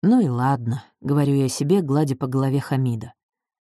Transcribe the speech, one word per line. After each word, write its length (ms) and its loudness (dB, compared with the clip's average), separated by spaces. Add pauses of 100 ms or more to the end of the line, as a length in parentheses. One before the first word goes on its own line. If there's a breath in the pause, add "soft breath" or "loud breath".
"Ну 180 4
и 80 2
ладно", — 560 -2 (160)
говорю 340 0
я 140 2
себе, 320 0
гладя 340 0
по 120 -6
голове 340 0
Хамида. 540 -4 (600)